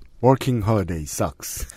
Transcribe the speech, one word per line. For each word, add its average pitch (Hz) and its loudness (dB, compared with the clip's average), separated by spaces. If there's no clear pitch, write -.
Working 123 4
holiday 92 0
sucks. - -6